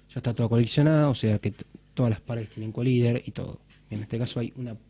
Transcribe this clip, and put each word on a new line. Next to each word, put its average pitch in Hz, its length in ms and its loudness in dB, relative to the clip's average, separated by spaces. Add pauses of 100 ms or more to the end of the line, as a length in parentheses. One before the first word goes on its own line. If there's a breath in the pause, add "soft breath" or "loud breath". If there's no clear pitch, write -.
(120)
Ya - 40 -18
está 120 180 -2
todo 113 160 0
coleccionado, 143 640 4
o 120 40 -2
sea 107 220 2
que 104 140 -4
t-, - 140 -16 (280)
todas 123 160 2
las 107 120 -2
paredes 117 280 -8
tienen 110 220 -8
collider 120 520 2
y - 60 -12
todo. - 320 -10 (300)
En 107 100 -6
este 107 160 -6
caso 123 220 -4
hay 117 160 -4
una 120 200 -10 (140)